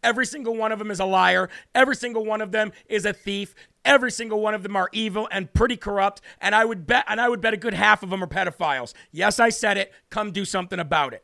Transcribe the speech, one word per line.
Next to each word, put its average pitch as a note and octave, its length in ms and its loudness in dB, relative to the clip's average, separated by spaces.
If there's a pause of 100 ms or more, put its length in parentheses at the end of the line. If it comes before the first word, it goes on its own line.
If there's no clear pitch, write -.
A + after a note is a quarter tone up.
Every A#3 240 2
single A#3 280 -6
one A3 160 0
of A3 60 -2
them G#3+ 140 -6
is F#3 80 -6
a F#3+ 60 0
liar. F#3 440 4 (240)
Every C4 220 4
single A3+ 280 -4
one G#3+ 180 -2
of G3+ 100 -6
them G#3+ 220 0 (140)
is G#3 180 -2
a G#3 80 0
thief. G3 420 -6 (280)
Every B3+ 280 4
single A3 280 -4
one G#3+ 140 0
of G#3 80 -4
them G3 140 -8
are F#3 180 0
evil G#3+ 380 -4
and F#3+ 200 -6
pretty A#3+ 260 2
corrupt, G3+ 440 -2 (180)
and G3+ 140 0
I A3 100 6
would G#3+ 220 -4
bet, B3 220 2
and G#3+ 120 -2
I A#3+ 80 2
would A#3+ 140 -2
bet A3+ 140 0
a - 20 -6
good A3+ 160 -4
half G#3 300 4
of F#3 80 -8
them F#3+ 120 -4
are F3 40 -8
pedophiles. D#3 680 -2 (180)
Yes, F#3+ 280 0
I A#3 100 6
said G#3 300 0
it. F#3+ 120 -4 (200)
Come G#3 200 -4
do G3 140 -4
something F3+ 340 -4
about D3 360 0
it. F#2 80 -18